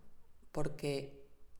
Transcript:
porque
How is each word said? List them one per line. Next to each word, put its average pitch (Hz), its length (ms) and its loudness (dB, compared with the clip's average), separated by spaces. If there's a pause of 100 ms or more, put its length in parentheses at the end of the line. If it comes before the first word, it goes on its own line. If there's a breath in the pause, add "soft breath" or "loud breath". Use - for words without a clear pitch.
(520)
porque 151 720 4 (340)